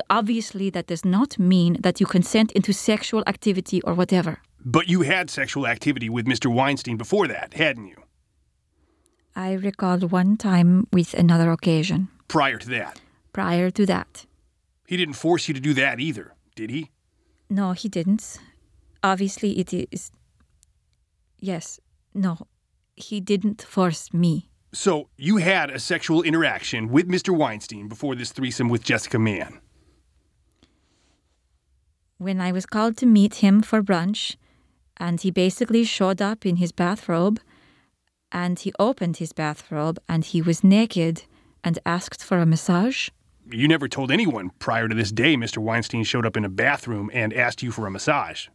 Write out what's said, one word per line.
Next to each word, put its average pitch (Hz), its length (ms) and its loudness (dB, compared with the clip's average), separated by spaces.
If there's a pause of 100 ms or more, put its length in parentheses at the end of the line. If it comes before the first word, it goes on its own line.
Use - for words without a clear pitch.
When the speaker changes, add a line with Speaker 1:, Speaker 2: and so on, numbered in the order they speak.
Speaker 1:
obviously 214 640 -2
that 175 140 -6
does 170 180 -6
not 202 360 0
mean 175 420 4
that 180 180 0
you 190 60 2
consent 220 460 2
into - 200 0
sexual 214 540 -2
activity 190 560 -2
or 170 140 -2
whatever. 180 460 0 (220)
Speaker 2:
But 160 240 2
you 180 140 4
had 180 300 0
sexual 139 340 -4
activity 117 440 -2
with 117 180 -2
Mister 127 220 0
Weinstein 127 480 0
before 170 300 0
that, - 280 -10
hadn't 131 320 -2
you? - 160 -20 (1300)
Speaker 1:
I 185 180 -4
recalled 185 580 0
one 185 240 4
time 180 560 4
with 175 220 2
another 165 380 4
occasion. 165 580 0 (180)
Speaker 2:
Prior 135 300 2
to 113 120 -12
that? 107 300 -6 (340)
Speaker 1:
Prior 180 360 0
to 196 160 0
that. - 400 -4 (640)
Speaker 2:
He 185 100 -4
didn't 160 160 -2
force 165 340 0
you 160 60 -2
to 135 60 -8
do 143 160 0
that 131 240 0
either, 131 340 -8 (220)
did 110 160 -10
he? 156 180 -8 (600)
Speaker 1:
No, 190 240 -2
he 214 140 -6
didn't. 190 520 -2 (640)
Obviously, 196 560 -2
it 180 140 -6
is. - 380 -8 (1300)
Yes. 185 400 -8 (360)
No, 185 320 -2 (480)
he - 240 -10
didn't 202 420 -2
force - 500 -2
me. 170 380 0 (240)
Speaker 2:
So 160 440 -2
you 175 200 2
had 170 320 2
a 131 80 -10
sexual 165 460 0
interaction 127 680 0
with 165 180 4
Mister 180 240 0
Weinstein 110 560 -2
before 127 280 -6
this 120 160 -8
threesome 123 380 -2
with 117 140 0
Jessica 120 360 -2
Mann? 107 420 -2 (2500)
Speaker 1:
When 185 240 -4
I 180 100 -2
was 185 140 -4
called 220 320 -2
to 262 80 0
meet 208 300 6
him 202 260 6
for 214 220 2
brunch, 196 520 -2 (600)
and 170 240 -2
he 190 80 0
basically 220 540 2
showed 196 380 0
up 208 240 -4
in 180 100 0
his 175 160 0
bathrobe, 180 680 0 (880)
and 175 300 -4
he - 180 -8
opened 196 400 0
his 165 140 -8
bathrobe, 156 680 -6 (100)
and 165 160 0
he 170 160 0
was 165 220 0
naked 190 600 4 (400)
and 170 220 -2
asked - 380 -6
for 185 160 0
a 165 60 4
massage. 175 640 2 (400)
Speaker 2:
You 123 200 2
never 147 180 2
told 135 240 -4
anyone 113 480 0
prior 113 300 -2
to 110 40 -2
this 110 200 -2
day 131 240 4
Mister 113 240 -6
Weinstein 113 420 -2
showed 117 220 -2
up 110 100 -2
in 110 80 0
a 98 60 -4
bathroom 110 640 -2
and 110 200 -2
asked 120 300 -2
you 120 80 -6
for 107 160 -6
a - 20 -8
massage, 95 640 -4